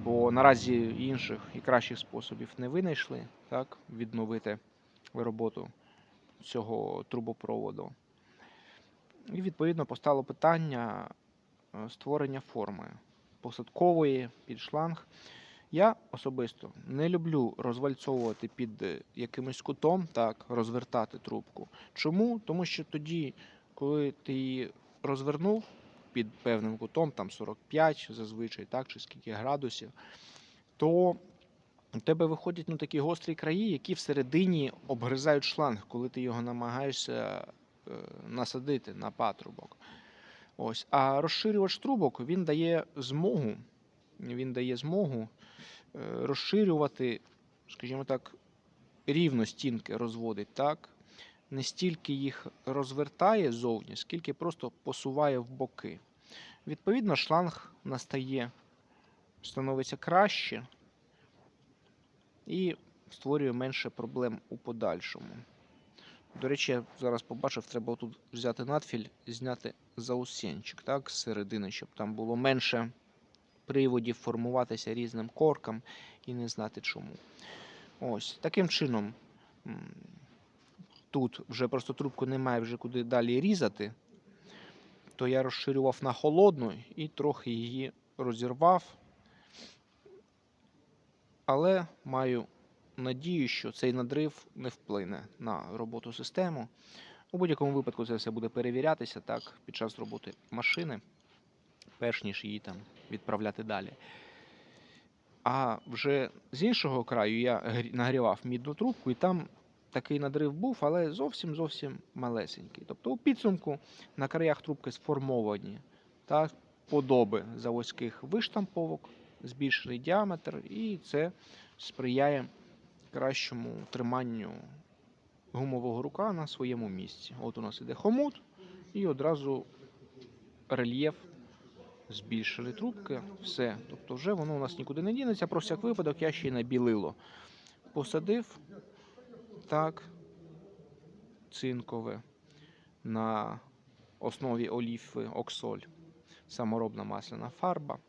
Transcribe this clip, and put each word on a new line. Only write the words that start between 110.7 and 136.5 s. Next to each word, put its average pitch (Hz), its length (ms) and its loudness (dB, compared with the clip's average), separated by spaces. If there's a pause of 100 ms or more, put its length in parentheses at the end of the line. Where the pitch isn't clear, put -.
але 160 300 4
зовсім-зовсім 160 880 -4 (160)
малесенький. 117 720 -6
Тобто - 240 -6
у 262 60 0
підсумку 196 640 2 (380)
на 135 120 0
краях 160 340 4
трубки 139 300 -6
сформовані, 113 840 0 (480)
так, 156 240 4 (380)
подоби 123 560 6 (120)
заводських 117 640 -4
виштамповок, 170 840 -2 (340)
збільшений 127 560 -2
діаметр, 165 720 0
і 214 340 -4
це 160 280 0 (440)
сприяє 131 720 2 (640)
кращому 131 580 -2 (200)
триманню 120 600 -2 (1000)
гумового 123 500 -2
рука 190 300 -2
на 160 140 -4
своєму 120 420 -4
місці. 95 540 -10
От 117 160 -6
у - 20 -8
нас 113 200 -8
іде - 140 -8
хомут, 277 480 0 (500)
і 202 140 -2
одразу 139 600 0 (1040)
рельєф 127 460 0 (960)
збільшили 110 640 -4
трубки, 196 500 -6 (200)
все. 117 360 0 (120)
Тобто 87 240 -12
вже 151 180 -2
воно 156 240 -2
у - 20 -2
нас 139 200 -4
нікуди 139 240 -4
не 202 100 0
дінеться, 233 340 0
про 165 140 0
всяк 165 220 -4
випадок 190 400 0
я 156 100 4
ще 143 160 -4
й - 20 2